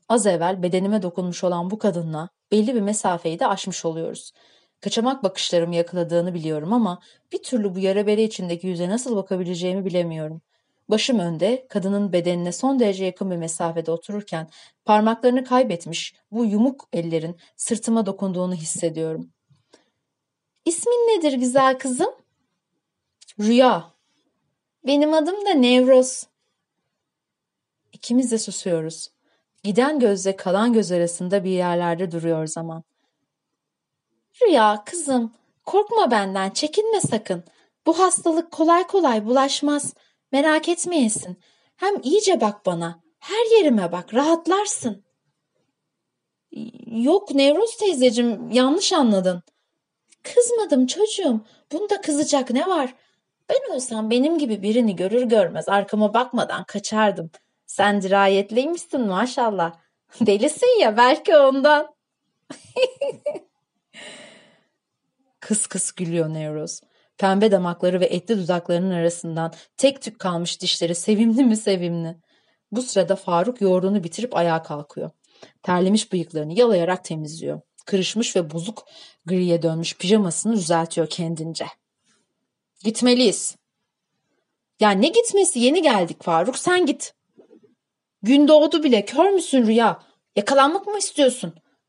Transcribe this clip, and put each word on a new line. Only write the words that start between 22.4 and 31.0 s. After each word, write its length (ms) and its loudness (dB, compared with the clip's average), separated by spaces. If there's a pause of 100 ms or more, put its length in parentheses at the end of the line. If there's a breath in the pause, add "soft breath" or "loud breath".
"Rüya." 540 4 (920)
"Benim 280 2
adım 320 0
da 40 2
Nevroz." 800 4 (1600)
İkimiz 380 -2
de 60 -2
susuyoruz. 720 -6 (540)
Giden 360 0
gözle 360 0
kalan 380 0
göz 180 2
arasında 520 -2